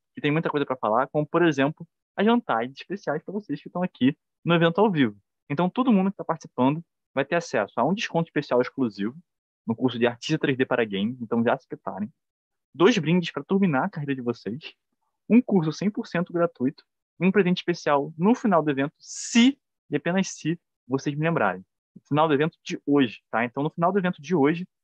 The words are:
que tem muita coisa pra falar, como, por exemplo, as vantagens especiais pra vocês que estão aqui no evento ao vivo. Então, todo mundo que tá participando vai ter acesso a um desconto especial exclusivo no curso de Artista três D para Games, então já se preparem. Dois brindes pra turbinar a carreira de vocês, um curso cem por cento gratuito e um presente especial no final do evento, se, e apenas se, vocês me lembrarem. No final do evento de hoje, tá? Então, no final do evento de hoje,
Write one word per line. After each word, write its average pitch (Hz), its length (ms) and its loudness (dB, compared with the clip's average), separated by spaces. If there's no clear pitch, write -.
que - 80 -16
tem 147 100 0
muita 160 180 0
coisa 143 160 -2
pra 127 120 -4
falar, 120 300 0
como, 151 180 -2
por 165 160 0
exemplo, 151 440 0
as 196 100 0
vantagens 135 540 0
especiais 156 440 -8
pra 156 100 -14
vocês 196 280 -8
que - 60 -18
estão 180 160 -6
aqui 147 340 0
no 165 80 2
evento 170 260 2
ao 220 100 4
vivo. 127 280 0
Então, 180 200 -2
todo 254 220 0
mundo 190 200 2
que - 60 -10
tá 170 60 -10
participando 151 580 -2
vai 135 120 0
ter 175 100 -2
acesso 120 420 -2
a 117 60 2
um 160 100 0
desconto 170 360 -4
especial 131 320 0
exclusivo 120 540 -4
no 113 100 -2
curso 120 220 -2
de 117 100 2
Artista 151 300 -4
três 139 200 0
D 127 80 0
para 120 200 0
Games, 107 360 -4
então 117 220 0
já 117 140 2
se - 100 -14
preparem. 190 420 -10
Dois 208 240 4
brindes 170 340 0
pra 143 120 -8
turbinar 185 420 0
a 202 40 -4
carreira 139 260 -6
de 131 60 -8
vocês, 120 520 -8
um 233 120 6
curso 160 300 2
cem 185 180 -4
por 220 180 -8
cento 175 260 -4
gratuito 170 500 -2
e 165 60 0
um 190 60 4
presente 180 260 2
especial 151 600 -2
no 196 160 4
final 185 300 2
do 151 80 0
evento, 139 260 -2
se, - 640 2
e 147 60 -2
apenas 180 340 -2
se, 165 300 -4
vocês 135 280 -2
me 151 80 -4
lembrarem. 107 400 0
No - 120 -20
final 151 200 2
do - 60 2
evento 151 300 0
de - 220 -8
hoje, 139 360 2
tá? 117 140 0
Então, 139 180 -6
no 156 60 -2
final 170 220 -2
do 202 80 0
evento 180 220 -4
de 151 140 -4
hoje, 165 320 2